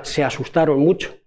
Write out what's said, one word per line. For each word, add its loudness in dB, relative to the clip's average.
se -2
asustaron 0
mucho. 0